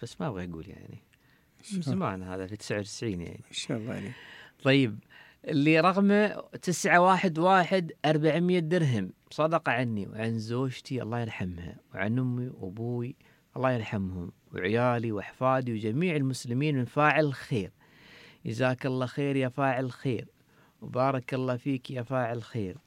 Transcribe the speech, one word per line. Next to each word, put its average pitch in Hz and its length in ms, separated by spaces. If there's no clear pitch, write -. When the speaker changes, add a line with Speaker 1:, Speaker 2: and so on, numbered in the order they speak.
Speaker 1:
بس 120 200
ما 170 60
أبغى 90 220
أقول 82 200
يعني. 98 340
Speaker 2:
إن - 40
شاء 208 120
Speaker 1:
من 180 60
Speaker 2:
الله. 147 100
Speaker 1:
زمان 107 320
هذا، 92 240
في 104 80
تسعة 107 240
وتسعين 98 420
يعني. - 260
Speaker 2:
إن - 80
شاء 135 220
الله 107 160
عليك. 98 200
Speaker 1:
طيب، 135 360
اللي 156 340
رقمه 202 480
تسعة 175 380
واحد 180 400
واحد، 185 520
أربعمية 160 540
درهم، 151 520
صدقة 156 400
عني 117 360
وعن 113 320
زوجتي 123 640
الله 113 180
يرحمها، 87 600
وعن 107 260
أمي 123 280
وأبوي 120 680
الله 127 140
يرحمهم، 95 600
وعيالي 117 580
وأحفادي 127 640
وجميع 123 420
المسلمين 131 640
من 123 80
فاعل 147 480
خير. 110 380
جزاك 127 400
الله 127 200
خير 139 300
يا 131 140
فاعل 131 420
خير، - 360
وبارك 131 520
الله 127 240
فيك 135 340
يا 127 100
فاعل 120 420
خير. 98 440